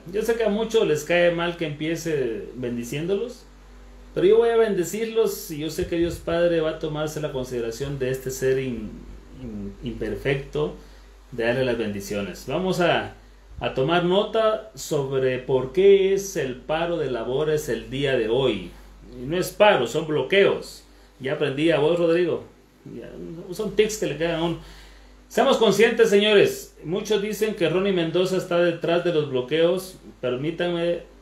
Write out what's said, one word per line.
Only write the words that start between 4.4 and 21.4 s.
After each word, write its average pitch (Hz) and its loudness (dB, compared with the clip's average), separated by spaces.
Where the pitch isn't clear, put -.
a 233 2
bendecirlos 220 0
y 156 -8
yo 151 -4
sé 175 -4
que 175 -2
Dios 170 0
Padre 170 2
va 156 0
a 156 -6
tomarse 151 -4
la 147 -4
consideración 127 -6
de 131 -2
este 131 -6
ser 131 0
in-, 113 -6
in-, 104 -10
imperfecto, 135 -4
de 113 -6
darle 127 0
las 117 0
bendiciones. 101 -6
Vamos 175 -2
a, 123 0
a 123 -4
tomar 165 2
nota 214 2
sobre 131 -2
por 131 -2
qué 190 6
es 190 -4
el 131 -2
paro 170 -2
de 151 -2
labores 139 0
el 113 -4
día 135 0
de 110 0
hoy. 113 0
Y 123 -10
no 156 -2
es 180 -2
paro, 190 4
son 156 -4
bloqueos. 151 2
Ya 135 -4
aprendí 147 2